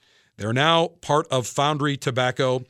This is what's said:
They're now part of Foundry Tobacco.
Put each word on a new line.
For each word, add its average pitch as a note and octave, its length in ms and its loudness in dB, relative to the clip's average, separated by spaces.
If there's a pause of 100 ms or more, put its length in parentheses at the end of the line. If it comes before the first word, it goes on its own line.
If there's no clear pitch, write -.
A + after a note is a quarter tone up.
(380)
They're G#2+ 140 -4
now E3 360 2 (120)
part D3+ 280 0
of B2+ 180 0
Foundry C#3+ 500 0
Tobacco. B2+ 720 -2